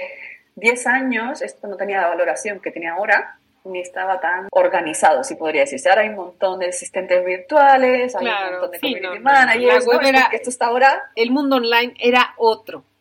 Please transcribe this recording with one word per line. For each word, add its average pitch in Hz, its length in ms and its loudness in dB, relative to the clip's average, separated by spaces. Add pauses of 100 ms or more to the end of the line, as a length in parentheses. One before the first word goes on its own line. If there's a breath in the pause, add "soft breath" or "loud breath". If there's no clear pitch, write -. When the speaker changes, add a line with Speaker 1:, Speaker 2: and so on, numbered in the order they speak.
(560 loud breath)
Speaker 1:
diez 240 320 -2
años 247 540 -4
esto - 260 -12
no 190 100 -12
tenía 196 240 -4
la 170 80 0
valoración 175 500 -4
que 160 120 -10
tiene 170 180 -10
ahora, 202 480 -2 (280)
ni 185 140 -10
estaba 185 400 -6
tan 180 320 -4
organizado, 170 720 2
si 165 120 -8
podría 156 260 -2
decirse. 143 280 -2
Ahora 208 120 4
hay 208 80 -2
un 214 60 -10
montón 185 440 -6
de 180 100 -4
asistentes 180 540 -2
virtuales, 254 920 2
hay - 100 -4
un 226 60 -2
Speaker 2:
Claro, 190 220 -4
Speaker 1:
montón 180 180 -6
de - 80 -16
Speaker 2:
sí, - 20 -12 (120)
Speaker 1:
community 190 140 -8
Speaker 2:
no, 180 80 -8
no, 220 60 -14
Speaker 1:
managers, 247 420 4
Speaker 2:
la 247 160 6
Speaker 1:
¿no? - 60 0
Speaker 2:
web 240 160 2
Speaker 1:
Es 269 80 2
Speaker 2:
era 262 120 6
Speaker 1:
porque 254 160 2
esto 247 120 -8
está - 160 -4
ahora 262 380 2 (120)
Speaker 2:
el 233 160 0
mundo 269 260 2
online 233 420 0
era 240 380 2
otro. 175 460 -2 (180)